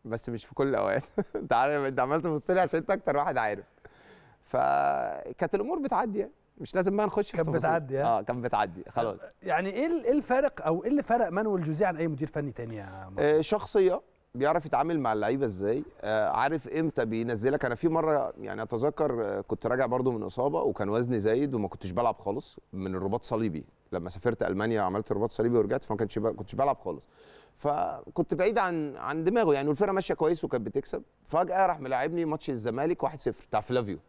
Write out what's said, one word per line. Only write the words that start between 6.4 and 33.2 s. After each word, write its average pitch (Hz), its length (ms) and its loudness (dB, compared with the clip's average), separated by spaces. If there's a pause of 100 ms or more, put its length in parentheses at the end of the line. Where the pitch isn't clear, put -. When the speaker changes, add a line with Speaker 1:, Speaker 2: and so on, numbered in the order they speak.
Speaker 1:
مش - 180 -12
لازم 190 220 2
بقى 214 80 2
نخش 208 260 -2
في 180 60 -4
Speaker 2:
كانت 160 120 2
Speaker 1:
تفاصيل. 160 200 2
Speaker 2:
بتعدي، 143 280 0
ها؟ 139 80 2
Speaker 1:
اه، 113 160 4
كانت 120 220 -4
بتعدي 120 460 0
خلاص. 110 280 -2 (260)
Speaker 2:
يعني 180 260 -2
ايه 247 180 -2
ال-، 320 180 -2
ايه 233 60 2
الفارق، 269 540 0
او 170 180 0
ايه 226 60 -2
اللي 277 140 2
فرق 226 260 2
مانويل 190 340 0
جوزيه 156 220 0
عن 175 120 0
اي 165 100 0
مدير 151 200 -2
فني 143 240 -6
تاني 113 240 -10
يا 95 340 -12
مصطفى؟ 147 280 4
Speaker 1:
آه، 160 40 6
شخصيه، 202 600 2 (340)
بيعرف 151 300 2
يتعامل 156 340 0
مع 117 140 2
اللعيبه 117 320 2
ازاي، 104 380 0 (180)
آه، 107 280 2
عارف 131 380 0
امتى 151 380 0
بينزلك. 117 600 0
انا 120 100 0
في 165 140 0
مره 156 500 2
يعني 104 220 -8
اتذكر، 123 640 0
آه، 98 160 -2
كنت - 240 -6
راجع 127 200 2
برضو 127 260 2
من 110 120 -4
اصابه، 135 380 -2
وكان 101 280 0
وزني 120 300 2
زايد، 123 360 2
وما 104 120 0
كنتش 92 240 -8
بلعب 113 280 0
خالص 107 380 -6 (160)
من 95 220 -4
الرباط 98 280 -2
صليبي. 110 420 -2 (260)
لما 90 180 -4
سافرت 110 340 -2
المانيا 104 380 0
عملت 98 300 -2
رباط 107 200 -2
صليبي 120 260 2
ورجعت، 110 260 2
فما 107 140 -4
كنتش 107 220 -2
ب-، 107 160 0
كنتش - 200 -12
بلعب 135 220 2
خالص، 78 260 -8 (540)
فكنت - 760 -2
بعيد 190 240 2
عن، 160 400 0
عن 151 260 -4
دماغه 190 300 4
يعني، 139 140 2
والفرقه 196 240 2
ماشيه 190 220 0
كويس 160 300 2
وكانت - 220 -2
بتكسب. - 380 -4 (220)
فجاه 180 400 2
راح 165 140 2
ملاعبني 143 460 -2
ماتش 151 240 -4
الزمالك 127 540 -2
واحد 143 180 -4